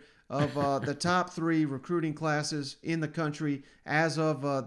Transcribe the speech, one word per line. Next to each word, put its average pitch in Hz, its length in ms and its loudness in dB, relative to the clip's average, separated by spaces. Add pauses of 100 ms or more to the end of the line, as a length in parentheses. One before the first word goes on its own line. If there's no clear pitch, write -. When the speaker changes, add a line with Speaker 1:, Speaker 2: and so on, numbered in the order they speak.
(300)
Speaker 1:
of, 139 280 0
uh, 139 220 2
the 139 160 -2
Speaker 2:
<laughs> - 0 -
Speaker 1:
top 175 360 2
three 160 340 2
recruiting 156 480 -2
classes 151 680 -2
in 165 180 -2
the 156 80 0
country 147 540 -2 (240)
as 151 320 2
of, 156 280 2
uh, 139 200 0